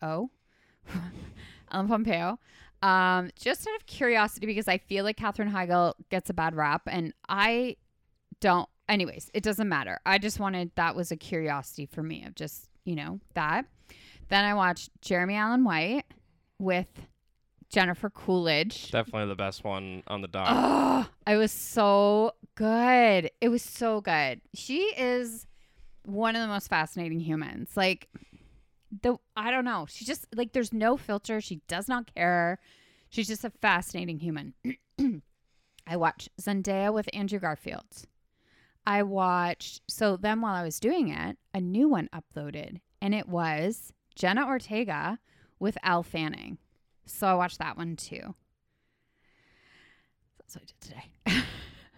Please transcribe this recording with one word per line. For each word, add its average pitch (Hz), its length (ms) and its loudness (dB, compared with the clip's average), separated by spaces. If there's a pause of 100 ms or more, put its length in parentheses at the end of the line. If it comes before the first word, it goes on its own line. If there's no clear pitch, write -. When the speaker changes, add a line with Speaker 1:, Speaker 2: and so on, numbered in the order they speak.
Speaker 1:
Oh. 165 280 -4 (560)
<laughs> - 840 -12
Ellen 196 160 -2
Pompeo. 208 500 0 (440)
Um, 185 560 4
just - 300 -2
out 427 80 -2
of - 80 -12
curiosity, 220 640 2
because 214 220 -2
I 185 100 2
feel 196 260 -4
like 214 140 -2
Katherine 208 340 -2
Heigl 175 420 2 (160)
gets 185 200 -2
a 190 40 -4
bad 160 200 0
rap, 151 320 2
and 165 260 -2 (160)
I 233 480 2 (640)
don't, 180 280 4 (200)
anyways, 196 460 0
it 208 80 0
doesn't 208 260 0
matter. 135 380 -2
I 196 120 6
just 208 220 -4
wanted, 185 360 -2
that 165 200 2
was 175 160 -4
a 160 40 -4
curiosity 151 720 -6
for 156 160 -8
me 160 220 -8
of 143 100 -16
just, - 360 -14 (140)
you 175 120 -4
know, 160 240 -8 (140)
that. 170 320 0 (640)
Then 202 160 4
I 208 100 2
watched 185 360 0 (120)
Jeremy 185 320 0
Allen 233 300 2
White 190 400 2 (540)
with 185 300 0 (800)
Jennifer 226 400 2
Coolidge. 175 800 0
Speaker 2:
Definitely 110 380 0
the 98 80 -4
best 98 260 -4
one 95 440 -6
on 101 160 -6
the 92 60 -8
dock. 95 220 -2
Speaker 1:
Oh, 269 800 2
it 208 60 6
was 220 160 2
so 208 800 4 (220)
good. 226 760 6 (120)
It 240 80 4
was 240 120 2
so 220 380 -2
good. 151 400 0 (140)
She 311 300 -4 (120)
is 247 500 -2 (580)
one 220 300 0
of 233 60 -2
the 226 80 -2
most 202 200 -4
fascinating 165 520 -2
humans. 156 560 -4
Like, 190 320 2 (920)
the, 247 140 2 (200)
I 220 160 -2
don't 254 120 0
know. 202 240 -2
She - 160 -16
just, 262 300 -8
like, 233 180 -2
there's 240 200 0
no 226 240 4
filter. 214 440 -4
She 160 280 -8
does 185 200 -4
not 247 260 -4
care. 175 440 2 (500)
She's 214 200 -2
just 220 160 -6
a 214 60 -6
fascinating 175 680 0
human. 156 360 -6 (440)
<clears throat> 233 240 0 (640)
I 170 100 -4
watched 165 320 0 (120)
Zendaya 196 520 0
with 214 200 -2
Andrew 202 260 -4
Garfield. - 640 -8 (840)
I 208 180 4
watched, 180 840 0
so 202 280 2
then 214 240 0
while 214 140 -2
I 180 100 -2
was 156 160 -6
doing 269 280 2
it, 156 280 -4 (180)
a 190 60 -2
new 202 280 4
one 196 240 2
uploaded, 151 680 -12 (200)
and 202 140 2
it 214 140 -2
was 165 640 -2 (240)
Jenna 202 280 2
Ortega 214 760 -2 (400)
with 202 240 -2
Elle 175 180 4
Fanning. 160 560 -6 (480)
So - 220 -2
I 185 60 6
watched 180 260 0
that 160 160 -6
one 165 200 -6
too. - 380 -12 (2000)
That's - 180 -20
what - 60 -18
I - 40 -20
did - 140 -20
today. - 680 -2
<laughs> - 60 -14 (420)